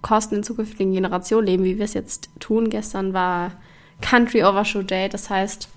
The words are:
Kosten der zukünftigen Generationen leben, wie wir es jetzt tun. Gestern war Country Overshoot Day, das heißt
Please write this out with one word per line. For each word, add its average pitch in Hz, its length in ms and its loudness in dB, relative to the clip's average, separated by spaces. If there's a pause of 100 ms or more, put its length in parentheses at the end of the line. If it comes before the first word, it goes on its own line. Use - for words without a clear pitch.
Kosten 214 340 0
der 208 80 -2
zukünftigen 214 500 -2
Generationen 190 520 0
leben, 185 180 2
wie 185 140 0
wir 208 80 -2
es - 80 -4
jetzt - 360 -6 (100)
tun. 220 300 0
Gestern 196 440 -4
war 180 380 0 (500)
Country 240 420 4
Overshoot 196 460 2
Day, 190 200 0
das - 200 -4
heißt 196 480 -2